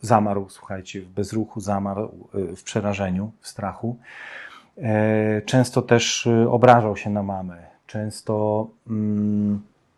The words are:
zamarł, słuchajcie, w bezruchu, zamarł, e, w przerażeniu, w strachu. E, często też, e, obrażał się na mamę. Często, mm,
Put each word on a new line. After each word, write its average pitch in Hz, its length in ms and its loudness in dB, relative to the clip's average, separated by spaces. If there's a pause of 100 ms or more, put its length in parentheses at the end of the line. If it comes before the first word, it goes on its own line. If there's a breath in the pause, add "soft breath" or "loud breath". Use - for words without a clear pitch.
zamarł, 104 480 2
słuchajcie, 95 520 -14
w 90 80 -18
bezruchu, 107 520 -6
zamarł, 98 720 -6
e, 92 220 -6
w - 80 -20
przerażeniu, 98 760 -2
w - 80 -20
strachu. 113 500 -8 (800 loud breath)
E, 107 640 0
często 127 400 2
też, 120 460 2
e, 117 220 4
obrażał 117 480 6
się 107 120 -8
na 104 140 -2
mamę. 92 400 -8 (240)
Często, 107 800 -2 (220)
mm, 104 720 0 (360)